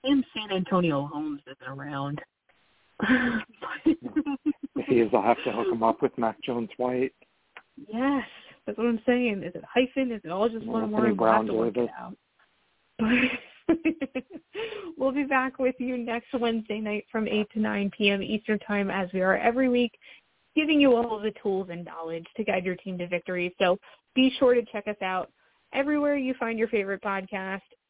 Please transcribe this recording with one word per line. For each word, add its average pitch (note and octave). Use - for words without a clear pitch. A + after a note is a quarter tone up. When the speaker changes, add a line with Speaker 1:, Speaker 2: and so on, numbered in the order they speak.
Speaker 1:
And C4+
San G#3
Antonio F3
Holmes D3+
isn't C3
around. C#3
<laughs> A#3+
Speaker 2:
If B3+
he B2
is, A2
I'll A2
have A2+
to B2
hook A2
him A#2
up A2+
with C3
Mac A2+
Jones A#2+
White. B2+
Speaker 1:
Yes. C4
That's G#3
what A3+
I'm A#3
saying. A#3+
Is F3
it -
hyphen? B3+
Is G#3
it D#3+
all G3+
just A3
one A3+
Speaker 2:
Anthony G#3+
Speaker 1:
word? G#3+
We'll A#3
have G3+
Speaker 2:
Brown A3
Speaker 1:
to -
work A3+
Speaker 2:
Davis. A#2+
Speaker 1:
it B2
out. A#2+
But D#4+
<laughs> -
we'll C4
be C#4+
back C4
with C4
you B3
next A#3
Wednesday A3+
night G#3+
from A3
eight G#3+
to G#3+
nine G3+
P G3+
M G3
Eastern G#3+
Time, G3+
as F#3
we F#3+
are F#3+
every B3
week, B3
giving D4+
you C4+
all A#3
the G#3+
tools F#3+
and E3+
knowledge E3
to A3
guide F#3+
your F#3
team F3+
to F3
victory. F3+
So F#3
be C4
sure B3
to A#3+
check G#3
us G#3
out F#3
everywhere C#4+
you C4
find A3+
your A3
favorite G3
podcast. F#3+